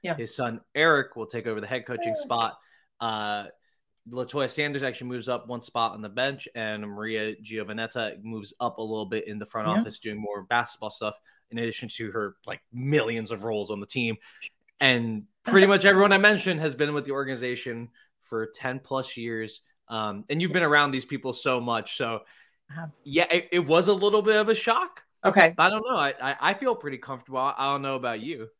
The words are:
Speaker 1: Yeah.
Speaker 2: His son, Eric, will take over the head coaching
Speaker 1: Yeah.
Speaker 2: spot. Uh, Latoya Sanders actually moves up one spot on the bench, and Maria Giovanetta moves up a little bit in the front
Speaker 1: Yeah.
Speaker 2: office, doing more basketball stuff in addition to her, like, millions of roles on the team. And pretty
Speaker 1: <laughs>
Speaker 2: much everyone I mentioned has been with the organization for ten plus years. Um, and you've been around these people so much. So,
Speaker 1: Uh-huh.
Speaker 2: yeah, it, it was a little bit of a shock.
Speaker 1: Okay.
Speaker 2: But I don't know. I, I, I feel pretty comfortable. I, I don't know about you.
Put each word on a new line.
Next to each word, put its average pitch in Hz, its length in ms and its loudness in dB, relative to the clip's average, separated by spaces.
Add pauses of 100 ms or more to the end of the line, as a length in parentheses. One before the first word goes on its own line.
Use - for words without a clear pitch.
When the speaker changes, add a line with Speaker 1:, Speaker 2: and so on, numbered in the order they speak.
Speaker 1:
Yeah. 175 120 -4
Speaker 2:
His 120 200 -8
son, 117 240 -4 (160)
Eric, 147 400 4
will 110 120 -8
take 117 200 -6
over 107 140 -4
the 101 60 -10
head 123 180 -6
coaching 117 280 -6
Speaker 1:
Yeah. - 80 -8
Speaker 2:
spot. 120 360 -2 (420)
Uh, 104 460 -4 (640)
Latoya 127 400 -4
Sanders 143 340 -4
actually 127 240 -6
moves 123 220 -8
up 120 180 -4
one 120 140 -8
spot 113 320 -2
on 107 80 -14
the 107 80 -10
bench, 135 460 -4
and 107 300 -6
Maria 107 520 -6
Giovanetta 110 840 -8
moves 110 380 -12
up 120 180 -4
a 110 40 -8
little 110 240 -4
bit 107 240 -4
in 104 100 -8
the 104 60 -10
front 107 240 -4
Speaker 1:
Yeah. 107 100 4
Speaker 2:
office, 113 200 -4
doing 107 180 -8
more 104 260 -8
basketball 120 460 -2
stuff 107 260 -6 (360)
in 117 60 -8
addition 117 300 -6
to 107 240 -10
her, 104 240 -4 (100)
like, 98 160 -12 (120)
millions 117 580 0
of 107 140 -8
roles 107 260 -4
on 101 80 -6
the 101 60 -10
team. 117 320 -4 (640)
And 117 420 4 (220)
pretty 196 220 8
Speaker 1:
<laughs> - 0 -
Speaker 2:
much 196 180 6
everyone 196 260 8
I 196 60 8
mentioned 196 420 4
has 151 160 -2
been 147 180 0
with 147 120 -2
the 139 60 -6
organization 123 760 -6 (360)
for 110 240 -6
ten 131 320 -8
plus 131 360 -6
years. 113 460 -6 (260)
Um, 107 420 -6
and 156 120 -2
you've 180 100 0
been 170 120 2
around 147 280 6
these 131 140 -4
people 131 260 -6
so 127 300 -2
much. 113 340 -4
So, 117 280 -4 (480)
Speaker 1:
Uh-huh. 160 160 -12 (180)
Speaker 2:
yeah, 151 260 4
it, 170 220 2
it 175 120 2
was 165 220 4
a 208 60 6
little 202 280 2
bit 214 140 4
of 214 140 2
a 226 60 4
shock. 247 480 -2 (200)
Speaker 1:
Okay. 185 320 8
Speaker 2:
But 165 80 4
I 180 60 8
don't 214 200 -2
know. 247 80 0
I, 143 240 2
I, 135 200 -2
I 170 140 4
feel 254 200 0
pretty 139 220 -8
comfortable. 131 420 -8
I, 135 180 0
I 139 140 0
don't 139 100 -2
know 135 140 -4
about 120 240 -4
you. 117 300 -10 (100)